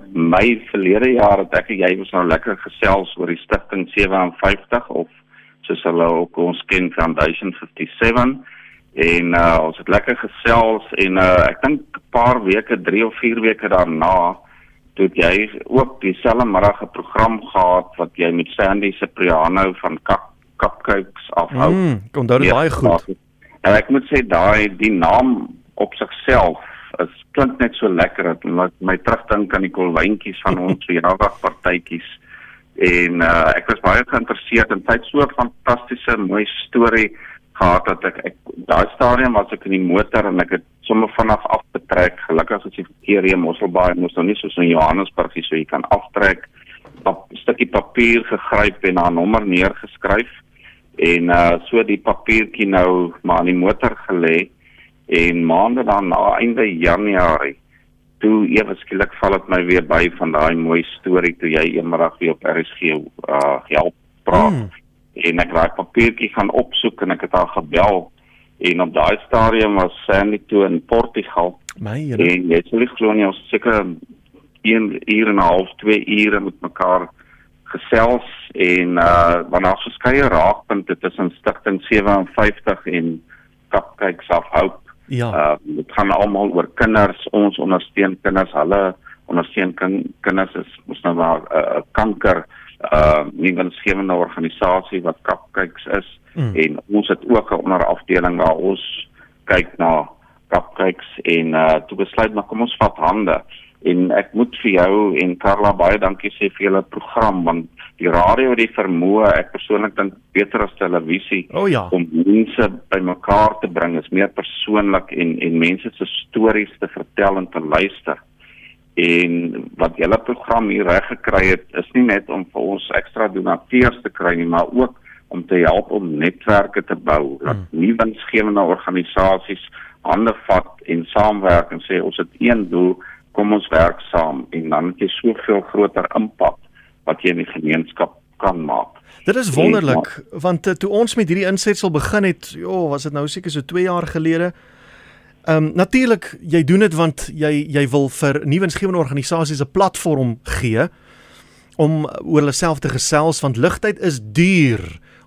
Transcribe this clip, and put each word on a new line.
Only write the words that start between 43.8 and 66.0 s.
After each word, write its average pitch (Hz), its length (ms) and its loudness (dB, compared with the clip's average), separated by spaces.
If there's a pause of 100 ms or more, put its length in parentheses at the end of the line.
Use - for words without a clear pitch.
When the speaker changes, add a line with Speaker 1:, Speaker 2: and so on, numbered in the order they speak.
Speaker 1:
mos 87 180 -2
nou 85 120 0
nie 104 80 0
soos - 240 -10
in 85 100 2
Johannesburg 85 640 0
nie, 80 100 -8
so - 120 -4
jy 78 80 -2
kan 76 260 -6
aftrek, 101 540 0 (580)
pap-, - 320 -4
stukkie - 360 -2
papier 117 540 0
gegryp 104 600 -2
en 90 120 0
haar 87 160 2
nommer 98 340 0
neergeskryf. 98 800 -2 (720)
En, 85 320 2
eh, 87 280 4 (120)
so 113 120 2
die 104 160 -2
papiertjie 110 720 -2
nou 90 440 2 (100)
maar 87 180 0
in 87 60 0
die 90 80 2 (120)
motor 110 300 -2 (120)
gelê. 85 400 0 (600)
En 85 380 2
maande 110 380 2
daarna, 98 540 0
einde 117 260 0 (140)
Januarie, 85 800 0 (640)
toe 107 280 4
ewe 107 280 0
skielik - 440 -4
val 98 120 2
dit 95 160 -2
my 90 160 0
weer 90 220 2
by 82 220 2 (100)
van 85 140 -4
daai 78 240 2
mooi 82 260 0 (160)
storie 87 400 0
toe 85 120 -4
jy 78 260 0
eenmiddag 82 420 -2
weer 82 140 0
op - 120 -8
R 80 200 0
S - 80 -18
G, 85 180 -4 (380)
eh, 71 300 0 (100)
help 78 260 0 (300)
praat. 85 280 2
Speaker 2:
Hmm. 113 180 -6 (460)
Speaker 1:
En 85 220 -2
ek 87 80 0
het 82 80 -8
daai 82 220 2
papiertjie 117 580 -2